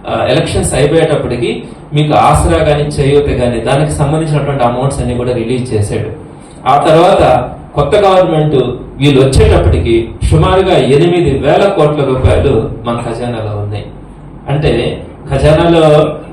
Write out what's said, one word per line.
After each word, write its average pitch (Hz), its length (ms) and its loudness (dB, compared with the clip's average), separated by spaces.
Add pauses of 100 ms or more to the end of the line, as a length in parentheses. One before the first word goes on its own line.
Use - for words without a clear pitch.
ఆ, 117 180 -4
ఎలక్షన్స్ - 480 -2
అయిపోయేటప్పటికి 147 920 -2 (280)
మీకు 151 220 0
ఆసరా 156 500 2
గాని, 147 180 0
చేయూత 143 460 0
గాని, 117 320 -2
దానికి 135 300 -2
సంబంధించినటువంటి 143 760 -2
అమౌంట్స్ 123 360 -2
అన్ని 120 140 -4
కూడా 120 180 -4
రిలీజ్ 113 420 -4
చేశాడు. 104 340 -4 (600)
ఆ - 180 2
తర్వాత 165 680 2 (200)
కొత్త 147 220 0
గవర్నమెంట్ 175 580 2 (440)
వీళ్ళు 135 220 4
వచ్చేటప్పటికి - 880 2 (220)
సుమారుగా 185 460 2
ఎనిమిది 156 540 2
వేల 151 380 2
కోట్ల 151 360 0
రూపాయలు 131 680 0 (140)
మన 120 260 -6
ఖజానాలో 113 480 -8
ఉన్నాయి. 101 280 -8 (600)
అంటే 135 580 -2 (240)
ఖజానాలో 156 880 2 (160)